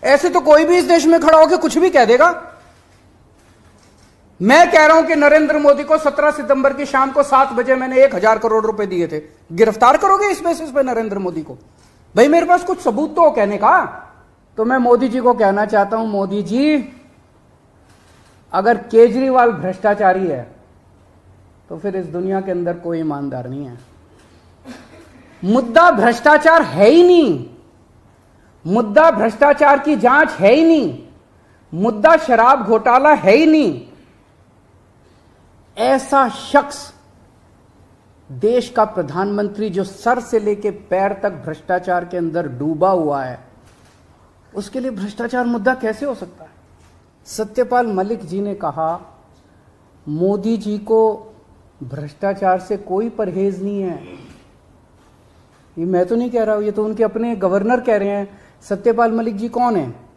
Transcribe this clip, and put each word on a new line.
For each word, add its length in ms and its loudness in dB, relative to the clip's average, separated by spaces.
ऐसे 260 2
तो 120 0
कोई 240 6
भी 120 2
इस 80 0
देश 200 2
में 160 4
खड़ा 180 4
होकर 180 4
कुछ 200 -2
भी 120 2
कह 160 4
देगा। 240 4
मैं 320 4
कह 140 6
रहा 120 6
हूं 60 4
कि 120 0
नरेंद्र 440 4
मोदी 240 4
को 140 0
सत्रह 340 0
सितंबर 420 0
की 120 -8
शाम 260 0
को 120 0
सात 300 2
बजे 220 0
मैंने 280 2
एक 120 2
हजार 220 2
करोड़ 280 0
रुपए 200 -4
दिए 220 -4
थे, 140 -8
गिरफ्तार 460 4
करोगे 340 2
इस 120 -6
बेसिस 280 -4
पे 120 0
नरेंद्र 360 -4
मोदी 220 -8
को? 120 -14
भाई 120 4
मेरे 180 2
पास 180 2
कुछ 180 -6
सबूत 340 -4
तो 80 4
हो 80 6
कहने 260 -2
का। 440 0
तो 80 -2
मैं 120 0
मोदी 300 2
जी 120 -2
को 140 2
कहना 320 0
चाहता 320 0
हूं, 100 -4
मोदी 360 -4
जी, 500 -2
अगर 240 2
केजरीवाल 720 2
भ्रष्टाचारी 760 -2
है 140 -4
तो 80 -14
फिर 180 -8
इस 100 -6
दुनिया 360 -6
के 100 -8
अंदर 280 -4
कोई 200 -6
ईमानदार 500 -6
नहीं 160 -12
है। 120 -18
मुद्दा 480 2
भ्रष्टाचार 680 2
है 280 2
ही 140 6
नहीं, 420 4
मुद्दा 440 4
भ्रष्टाचार 680 2
की 160 -2
जांच 360 2
है 220 4
ही 100 4
नहीं, 440 0
मुद्दा 440 2
शराब 460 2
घोटाला 500 2
है 220 2
ही 100 4
नहीं। 460 0
ऐसा 520 0
शख्स 640 -4
देश 380 -2
का 160 0
प्रधानमंत्री 840 -6
जो 140 -6
सर 360 -4
से 200 -4
लेके 320 -6
पैर 420 -4
तक 180 -6
भ्रष्टाचार 720 -6
के 120 -10
अंदर 300 -6
डूबा 420 -2
हुआ 340 -2
है, 200 -14
उसके 240 -10
लिए 120 -8
भ्रष्टाचार 540 -6
मुद्दा 300 -2
कैसे 300 -8
हो 100 -6
सकता 280 -18
है? 80 -20
सत्यपाल 600 -4
मलिक 320 -4
जी 220 -8
ने 140 -6
कहा, 680 -8
"मोदी 500 -4
जी 200 -8
को 560 -2
भ्रष्टाचार 760 -6
से 180 -8
कोई 320 -6
परहेज 540 -6
नहीं 180 -6
है।" 440 -12
ये 80 -6
मैं 200 0
तो 100 -4
नहीं 160 -4
कह 120 -2
रहा 120 -2
हूं, 80 -4
ये 80 -4
तो 140 -4
उनके 180 -4
अपने 320 -4
गवर्नर 460 -2
कह 160 -2
रहे 120 -4
हैं। 360 -10
सत्यपाल 500 -2
मलिक 240 -4
जी 140 -8
कौन 260 -2
हैं? 420 -8